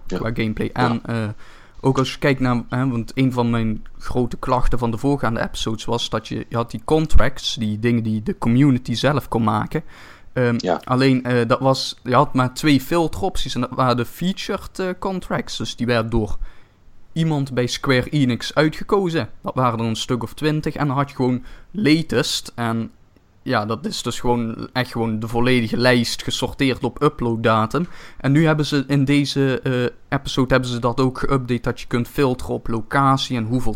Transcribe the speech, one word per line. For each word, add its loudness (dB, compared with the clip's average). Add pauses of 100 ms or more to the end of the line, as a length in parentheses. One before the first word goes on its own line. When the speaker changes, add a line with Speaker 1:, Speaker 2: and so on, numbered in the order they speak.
Speaker 1:
Ja. -4
Speaker 2:
qua -2
gameplay. -2
Speaker 1:
Ja. 0
Speaker 2:
En, -2
eh, -2 (540)
ook 2
als 0
je -12
kijkt 2
naar, 0
hè, -2
want -4
een 2
van 0
mijn -2 (120)
grote -2
klachten 2
van 0
de -4
voorgaande 0
episodes -4
was -2
dat -4
je, -6
je -6
had -2
die -8
contracts, 6
die -2
dingen 2
die -2
de -4
community 4
zelf 0
kon 0
maken. 0 (500)
Ehm, 2
Speaker 1:
Ja. 0
Speaker 2:
alleen, 2
eh, 0
dat 2
was, 0
je 0
had 4
maar 2
twee 4
filteropties -2
en -2
dat -2
waren 2
de 0
featured, -6
eh, -2 (120)
contracts. -6
Dus -6
die -4
werden 0
door 0 (760)
iemand 0
bij 0
Square 0
Enix 0
uitgekozen. 0 (120)
Dat -6
waren 0
er 0
een -2
stuk -4
of -8
twintig -2
en -2
dan 0
had -2
je -18
gewoon 0 (280)
latest 0
en -4 (500)
ja, -2
dat -4
is -6
dus -4
gewoon -2
echt -4
gewoon -2
de -6
volledige 2
lijst 2
gesorteerd -2
op -2
uploaddatum. 2 (300)
En 0
nu 6
hebben 2
ze 0
in 2
deze, 2
eh, -2
episode 0
hebben 2
ze -4
dat -2
ook 2
geüpdate, 0
dat -4
je -12
kunt -2
filteren 0
op -6
locatie 0
en -2
hoeveel 0